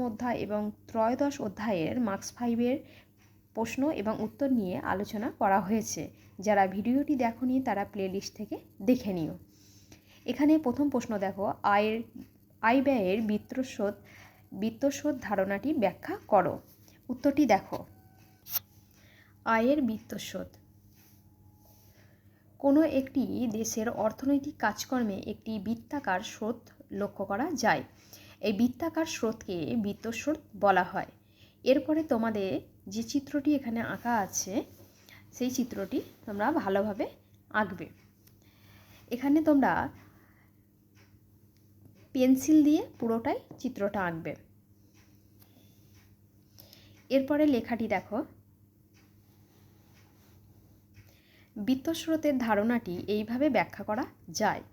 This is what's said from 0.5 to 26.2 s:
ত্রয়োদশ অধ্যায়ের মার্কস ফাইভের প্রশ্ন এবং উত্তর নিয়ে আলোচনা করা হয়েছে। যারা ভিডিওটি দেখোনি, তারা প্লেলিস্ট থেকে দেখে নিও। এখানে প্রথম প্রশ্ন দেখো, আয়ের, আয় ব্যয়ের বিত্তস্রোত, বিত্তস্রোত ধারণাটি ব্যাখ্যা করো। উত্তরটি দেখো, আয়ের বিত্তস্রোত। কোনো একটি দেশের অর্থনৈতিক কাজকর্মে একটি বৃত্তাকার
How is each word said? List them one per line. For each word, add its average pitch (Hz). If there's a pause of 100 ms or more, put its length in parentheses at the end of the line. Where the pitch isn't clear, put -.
ত্রয়োদশ 254
অধ্যায়ের 208
মার্কস 196
ফাইভের 240 (760)
প্রশ্ন 226
এবং 214
উত্তর 269
নিয়ে 202
আলোচনা 208
করা 196
হয়েছে। 196 (300)
যারা 196
ভিডিওটি 240
দেখোনি, 247
তারা 202
প্লেলিস্ট 196
থেকে 214 (260)
দেখে 208
নিও। 160 (880)
এখানে 294
প্রথম 285
প্রশ্ন 233
দেখো, 190 (100)
আয়ের, 214 (600)
আয় 247
ব্যয়ের 233
বিত্তস্রোত, 214 (560)
বিত্তস্রোত 269
ধারণাটি 196
ব্যাখ্যা 240 (120)
করো। 185 (500)
উত্তরটি 277
দেখো, - (1600)
আয়ের 233
বিত্তস্রোত। 208 (2000)
কোনো 285
একটি 254
দেশের 220
অর্থনৈতিক 269
কাজকর্মে 214
একটি 214
বৃত্তাকার 214